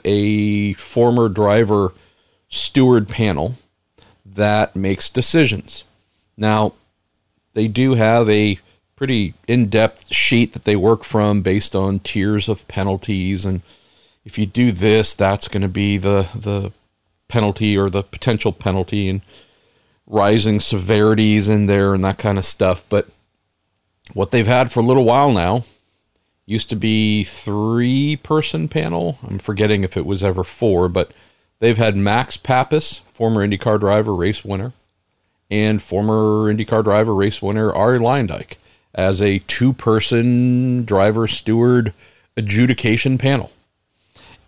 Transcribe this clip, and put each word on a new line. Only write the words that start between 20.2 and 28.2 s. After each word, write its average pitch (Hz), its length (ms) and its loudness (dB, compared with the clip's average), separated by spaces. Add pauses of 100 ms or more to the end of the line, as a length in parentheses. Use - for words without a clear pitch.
severities 107 880 2
in 104 180 2
there 98 260 2
and 95 100 0
that 95 140 -2
kind 101 220 -2
of 92 80 -4
stuff. 92 420 -2
But - 200 -2 (1040)
what - 160 -4
they've 117 160 2
had 123 260 2
for 123 80 0
a 113 40 2
little 127 200 4
while 135 260 4
now 101 340 0 (840)
used 107 220 -4
to 113 60 -4
be 107 480 0
three-person 135 1400 -2